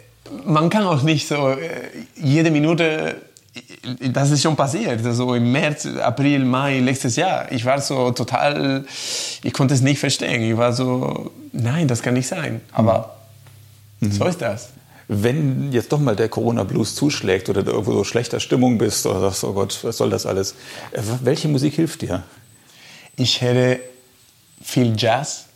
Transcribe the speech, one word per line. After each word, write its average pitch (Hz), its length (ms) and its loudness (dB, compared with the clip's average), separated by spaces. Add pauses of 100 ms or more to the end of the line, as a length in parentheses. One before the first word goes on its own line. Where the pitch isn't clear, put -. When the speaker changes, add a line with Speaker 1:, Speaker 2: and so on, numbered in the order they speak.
(440)
Speaker 1:
Man 160 260 4
kann 208 140 2
auch 160 200 2
nicht 156 240 2
so, 143 240 0
äh, 135 180 -4 (460)
jede 160 360 4
Minute, 156 640 2 (960)
das 139 160 2
ist 147 140 4
schon 160 120 2
passiert, 143 500 0
also 123 280 0
im 120 180 2
März, 151 360 0 (140)
April, 135 440 2
Mai 135 340 2
letztes 127 360 0
Jahr. 160 360 0
Ich 120 140 -4
war 139 160 2
so 127 300 0
total, 139 720 0 (560)
ich - 120 -4
konnte 139 200 2
es 127 80 4
nicht 139 180 2
verstehen. - 440 -2
Ich 113 140 2
war 120 160 2
so, 127 580 -2 (220)
„Nein, 135 340 0
das 117 160 0
kann 123 100 0
nicht 123 140 0
sein.“ 127 340 -6 (120)
Aber - 420 2 (840)
Speaker 2:
Mhm. 104 120 0
Speaker 1:
so 101 140 0
ist 175 160 -2
das. 113 280 -6 (380)
Speaker 2:
Wenn 131 640 0
jetzt 117 220 0
doch 147 60 4
mal 127 160 2
der 110 140 2
Corona-Blues 113 640 0
zuschlägt 101 560 0
oder 98 140 0
du - 80 -2
irgendwo 113 220 0
so 104 100 2
schlechter 117 380 -2
Stimmung 123 360 2
bist 107 300 0
oder 98 140 0
sagst, 98 240 0
„Oh 113 80 -2
Gott, 98 280 -2
was 117 160 -4
soll 117 120 2
das 104 180 -2
alles?“ 98 240 -2 (400)
Äh, - 80 -6
w-, 113 240 -4
welche 139 240 0
Musik 147 280 0
hilft 160 260 -2
dir? 90 220 -6 (920)
Speaker 1:
Ich - 260 0
höre 127 360 4 (840)
viel 120 360 2
Jazz. 120 480 -2 (100)